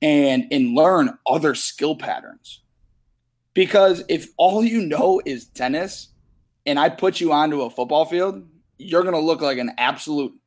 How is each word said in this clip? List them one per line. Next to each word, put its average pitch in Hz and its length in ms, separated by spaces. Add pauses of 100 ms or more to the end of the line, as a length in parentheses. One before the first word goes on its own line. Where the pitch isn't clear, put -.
and, 139 500
and 127 240
learn 156 420 (100)
other 151 260
skill 143 420
patterns. - 680 (920)
Because 190 560
if - 280
all 196 260
you 226 180
know 160 440
is 131 200
tennis 147 640 (560)
and 143 140
I 160 100
put 185 320
you 165 100
onto 147 300
a 120 80
football 147 360
field, 175 420 (300)
you're 160 260
gonna 180 160
look 160 220
like 139 180
an 120 180
absolute 139 560 (140)